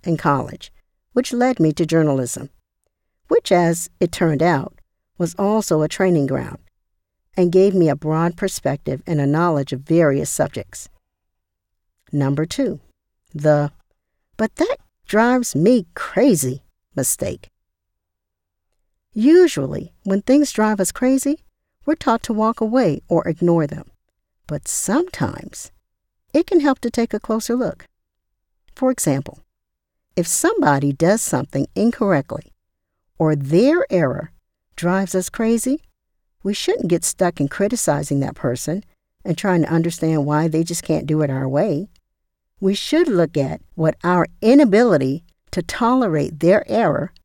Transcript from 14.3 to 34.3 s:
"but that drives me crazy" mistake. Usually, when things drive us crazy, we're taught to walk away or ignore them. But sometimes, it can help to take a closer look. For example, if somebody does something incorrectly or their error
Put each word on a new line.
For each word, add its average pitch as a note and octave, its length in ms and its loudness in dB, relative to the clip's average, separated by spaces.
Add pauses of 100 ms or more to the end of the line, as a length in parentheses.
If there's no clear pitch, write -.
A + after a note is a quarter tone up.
"but A3 200 -4
that A4+ 220 -2 (280)
drives A#3+ 480 0
me G3 400 2
crazy" E3+ 720 0 (320)
mistake. - 520 -6 (1600)
Usually, A3+ 920 2
when G3+ 200 -2
things C#4+ 280 4
drive G#3+ 300 0
us F3+ 100 -2
crazy, C4+ 540 0 (420)
we're D#4 80 2
taught A#3+ 300 -2
to A3+ 100 -4
walk A3 260 0
away A3 480 0
or E3+ 200 0
ignore E3 400 2
them. D3+ 200 -12 (600)
But D3 180 -8
sometimes, - 1040 -6 (640)
it D#4+ 140 2
can F4+ 100 4
help C#4 220 2
to A#3+ 100 -4
take A#3 240 -2
a G#3+ 60 -2
closer A3+ 340 -4
look. B3 320 -4 (880)
For C4 160 0
example, C#3+ 480 -2 (800)
if E3+ 100 0
somebody C#3+ 640 0
does F#3 300 2
something - 540 -4
incorrectly G3 760 -2 (680)
or D#3 180 2
their A3 520 2
error D#3 440 -2 (420)